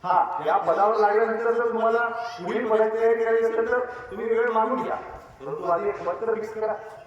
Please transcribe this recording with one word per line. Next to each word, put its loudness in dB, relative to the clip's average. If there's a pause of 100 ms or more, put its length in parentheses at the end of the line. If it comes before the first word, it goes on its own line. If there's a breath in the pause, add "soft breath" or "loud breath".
हा, 2
या 4
पदावर 4
लागल्यानंतर 2
जर 2
तुम्हाला 2
पुढील -4
पदाची 2
तयारी 4
करायची 2
असेल 0
तर 2
तुम्ही -8
वेळ 0
मागून 0
घ्या, -4 (460)
परंतु -8
आधी 0
एक -6
पत्र -2
फिक्स -6
करा. -4 (340)